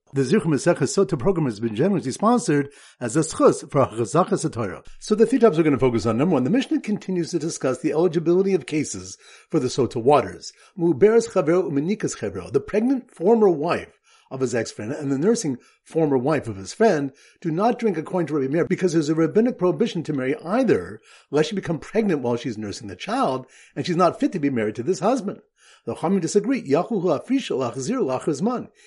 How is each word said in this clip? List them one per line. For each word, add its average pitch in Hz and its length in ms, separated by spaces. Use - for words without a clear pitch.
The 139 100
Zichud 156 220
Maseches 151 520
Sota 190 220
program 165 280
has 104 120
been 113 160
generously 143 380
sponsored 175 580
as 123 160
a 160 60
schus - 460
for 135 180
Chazachas 151 600
HaTorah. 95 380
So 214 160
the 220 100
three 262 140
topics 196 180
we're 165 60
gonna 143 160
focus 117 260
on. 110 120
Number 165 160
one, 127 100
the 135 60
Mishnah 262 320
continues 185 500
to 165 80
discuss 143 380
the 151 120
eligibility 170 640
of 156 120
cases 101 520
for 165 80
the 127 80
Sota 120 340
waters. 110 520
Mu'beres 190 500
Chavero 175 400
U'menikas 165 500
Chavero, 92 340
the 135 80
pregnant 240 500
former 214 380
wife 156 500
of 131 100
his 123 140
ex-friend 113 380
and 147 200
the 131 60
nursing 165 400
former 151 320
wife 131 320
of 101 80
his 95 160
friend 156 400
do 170 80
not 202 280
drink 196 200
according 165 280
to 139 60
Rabbi 135 180
Meir 156 140
because 180 300
there's 156 160
a 160 40
rabbinic 165 440
prohibition 175 460
to - 100
marry 131 220
either, 160 680
lest 147 200
she - 40
become 160 240
pregnant 196 440
while 120 160
she's 117 180
nursing 107 320
the 92 80
child, 185 500
and 143 80
she's 180 100
not 170 240
fit - 140
to 185 60
be 143 100
married 110 280
to 120 60
this 170 180
husband. 202 420
The 117 120
Chachamim 180 260
disagree. 208 400
Yachu 170 400
hu 185 60
afrisha 214 500
lachzir 131 420
lachar 131 400
zman. 220 280